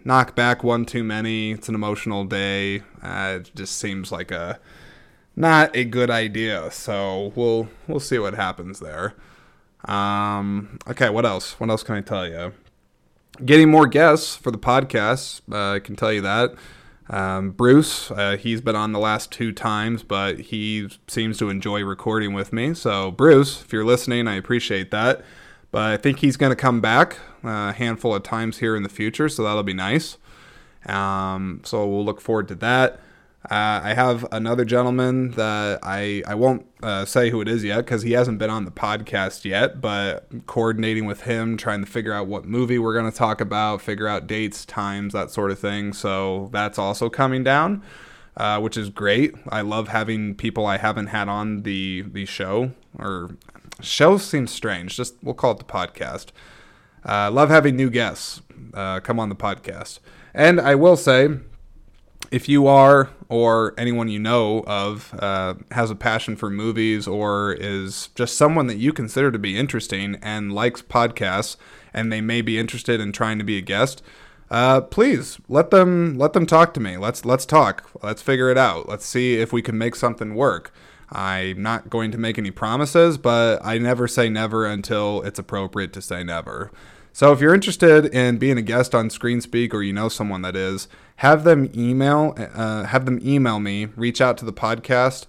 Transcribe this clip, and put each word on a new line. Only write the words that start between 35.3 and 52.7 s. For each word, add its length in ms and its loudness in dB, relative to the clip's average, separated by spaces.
that 520 -2
I, 420 -6
I 80 -6
won't, 320 2
uh, 240 -4
say 240 2
who 120 -2
it 60 -4
is 160 -2
yet 220 -2
'cause 160 -4
he 120 -2
hasn't 260 2
been 100 -2
on 160 -6
the 60 -12
podcast 720 -4
yet, 340 0
but 460 -4
coordinating 580 -2
with 160 -8
him, 340 -4
trying 260 -4
to 40 -6
figure 260 -6
out 140 -6
what 200 -10
movie 340 0
we're 160 0
gonna 160 -2
talk 300 -2
about, 420 -4
figure 240 -6
out 180 -4
dates, 400 -6
times, 480 -8
that 160 -6
sort 220 -4
of 80 -8
thing. 340 -6
So 600 -4
that's 260 -4
also 280 -2
coming 360 -2
down, 400 0
uh, 260 -2
which 160 -4
is 120 -6
great. 460 0
I 120 -4
love 280 -4
having 440 -4
people 320 -4
I 120 0
haven't 300 -2
had 220 -4
on 320 -6
the, 400 -6
the 240 -10
show, 460 -4